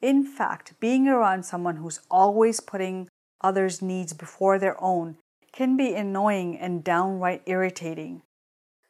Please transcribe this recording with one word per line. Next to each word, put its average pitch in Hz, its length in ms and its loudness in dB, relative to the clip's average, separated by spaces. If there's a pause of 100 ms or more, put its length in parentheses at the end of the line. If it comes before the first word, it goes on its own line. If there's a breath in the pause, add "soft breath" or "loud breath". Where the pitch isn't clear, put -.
In 277 240 4
fact, - 540 -6
being 262 300 2
around 202 360 2
someone 175 320 -4
who's 160 240 -10 (100)
always 208 500 4
putting 185 480 -6 (320)
others' 190 400 0
needs 185 320 -4
before 190 460 0
their 190 240 -2
own 170 340 -2 (360)
can 262 240 0
be 262 180 0
annoying 196 640 -2
and 175 260 -6
downright 180 640 0
irritating. 175 760 -4 (680)